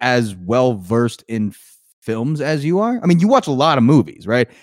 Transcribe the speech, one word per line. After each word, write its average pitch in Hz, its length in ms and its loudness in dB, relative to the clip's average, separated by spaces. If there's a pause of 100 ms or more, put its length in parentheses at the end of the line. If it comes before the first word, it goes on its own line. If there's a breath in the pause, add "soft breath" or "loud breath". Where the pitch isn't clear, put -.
as 120 340 0
well 117 400 0
versed 113 540 -2
in 107 200 -4
f-, - 280 -20 (240)
films 123 400 -6
as 143 240 -4
you 175 140 0
are? 233 220 -2
I - 60 -4
mean, 170 120 4
you 190 100 2
watch 262 180 2
a 151 40 -2
lot 139 260 2
of 120 80 4
movies, 131 420 2
right? 120 200 0 (160 soft breath)